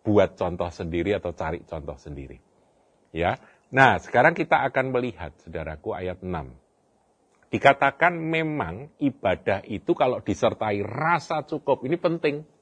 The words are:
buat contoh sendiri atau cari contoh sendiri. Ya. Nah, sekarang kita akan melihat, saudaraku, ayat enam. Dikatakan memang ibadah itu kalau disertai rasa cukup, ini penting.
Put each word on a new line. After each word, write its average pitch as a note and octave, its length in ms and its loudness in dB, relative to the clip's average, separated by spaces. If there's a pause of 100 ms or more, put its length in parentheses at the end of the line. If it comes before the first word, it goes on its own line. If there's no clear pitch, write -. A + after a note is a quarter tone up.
buat G2+ 380 4
contoh F2 340 -2
sendiri E2+ 440 -2
atau F2 200 -6
cari E2 280 -6
contoh D2 360 -10
sendiri. C#2 400 -14 (720)
Ya. F2 240 0 (320)
Nah, B2+ 320 6
sekarang C#3 320 4
kita D#3 320 0
akan C3 320 -2
melihat, G2+ 480 -6
saudaraku, D#2+ 480 -8
ayat F#2 320 -8
enam. D2+ 320 -8 (920)
Dikatakan C#3 680 4
memang D3+ 840 -4
ibadah G2+ 640 -2
itu A2 320 -4
kalau B2 240 0
disertai G#2 640 -2
rasa D3+ 600 -2
cukup, C#3+ 400 -2
ini D3+ 160 -2
penting. D#3 440 -2 (180)